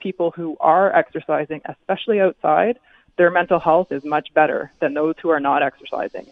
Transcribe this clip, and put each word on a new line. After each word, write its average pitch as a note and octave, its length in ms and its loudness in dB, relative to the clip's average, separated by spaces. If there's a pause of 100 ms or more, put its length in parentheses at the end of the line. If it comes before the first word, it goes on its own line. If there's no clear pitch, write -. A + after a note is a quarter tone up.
people F3+ 300 -4
who E3 300 -10
are F#3 340 4
exercising, D#3 720 -2
especially G3 540 -4
outside, F#3 580 2 (380)
their F3 140 4
mental F3 280 0
health E3 340 0
is C#3 120 -8
much D3+ 300 -4
better D3 360 0 (100)
than C#3+ 140 -2
those D#3 280 -2
who E3+ 80 -2
are D#3 100 2
not C#3 220 0
exercising - 680 -6